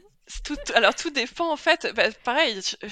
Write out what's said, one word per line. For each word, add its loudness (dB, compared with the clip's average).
c'est -10
tout, -6
alors, 6
tout -6
dépend, -2
en 0
fait. 0
Bah, 2
pareil, 2
je, -8